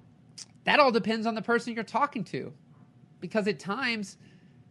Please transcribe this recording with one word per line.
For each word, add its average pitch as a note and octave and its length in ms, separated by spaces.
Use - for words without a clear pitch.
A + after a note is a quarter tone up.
that - 160
all C4+ 100
depends A3 380
on A3 80
the A3 60
person A#3 340
you're A3+ 80
talking B3 400
to. - 280
Because G3 260
at G3 140
times, A3 580